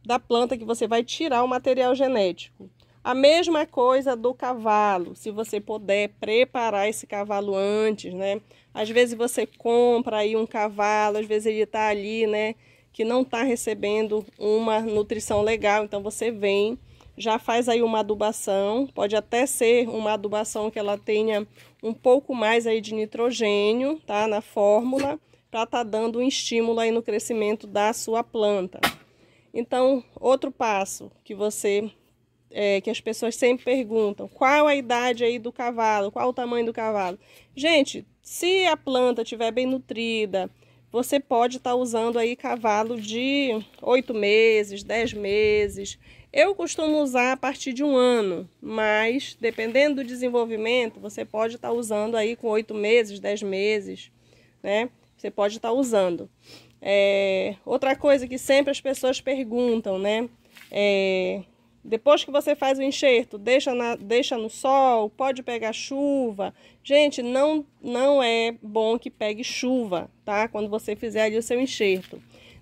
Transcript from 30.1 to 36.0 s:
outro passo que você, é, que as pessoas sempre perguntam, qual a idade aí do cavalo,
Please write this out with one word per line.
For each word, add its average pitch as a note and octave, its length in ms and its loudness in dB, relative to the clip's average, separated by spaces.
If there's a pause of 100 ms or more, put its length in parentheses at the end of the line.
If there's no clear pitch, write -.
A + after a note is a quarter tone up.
outro C4+ 320 0
passo G3+ 600 -4 (120)
que A3 100 -14
você, G#3 560 -2 (600)
é, G3+ 300 0
que A3+ 80 -6
as - 120 -4
pessoas A3+ 340 -4
sempre B3 300 2
perguntam, A3 640 0
qual D4 400 4
a D4 80 4
idade A#3+ 480 0
aí A#3+ 160 2
do A#3 120 -10
cavalo, A3 600 0